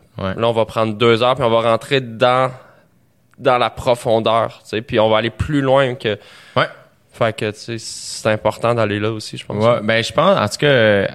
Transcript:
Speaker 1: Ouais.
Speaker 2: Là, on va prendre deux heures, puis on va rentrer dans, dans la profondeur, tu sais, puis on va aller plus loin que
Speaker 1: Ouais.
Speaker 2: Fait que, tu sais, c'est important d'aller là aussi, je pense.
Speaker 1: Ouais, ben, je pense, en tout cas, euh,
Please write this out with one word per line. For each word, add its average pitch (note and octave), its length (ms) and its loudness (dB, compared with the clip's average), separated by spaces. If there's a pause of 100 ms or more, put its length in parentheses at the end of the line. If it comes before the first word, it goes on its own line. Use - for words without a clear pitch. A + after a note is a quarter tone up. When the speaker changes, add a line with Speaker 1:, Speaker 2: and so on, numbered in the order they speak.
(180)
Speaker 1:
Ouais. F#2+ 200 -6
Speaker 2:
Là, A2+ 100 0
on A#2 60 2
va A2+ 120 0
prendre A2 280 -4
deux A#2 300 2
heures, B2 120 4
puis C#3+ 80 -4
on A#2 60 2
va A2+ 120 2 (100)
rentrer C3+ 300 -2
dans, B2+ 500 0 (880)
dans B2+ 180 2
la A#2 140 0
profondeur, A2+ 920 0
tu - 80 -20
sais, G#2+ 140 -4
puis - 160 -2
on A2 100 4
va G#2+ 80 2
aller A2+ 140 0
plus C#3+ 300 -2
loin C3+ 340 2
que G#2+ 240 -4 (360)
Speaker 1:
Ouais. D3+ 120 2 (440)
Speaker 2:
Fait A2+ 240 -2
que, A2 160 -4
tu G2+ 60 -16
sais, - 220 -12
c'est - 500 -6
important A2 460 0
d'aller G#2+ 240 0
là G#2+ 120 -2
aussi, A2 260 -12
je - 80 -14
pense. G#2 160 -4
Speaker 1:
Ouais, A2+ 200 4
ben, A2+ 200 0
je - 120 -6
pense, F3 260 2
en G#2 80 0
tout - 120 -6
cas, D3 80 2
euh, G#2+ 480 4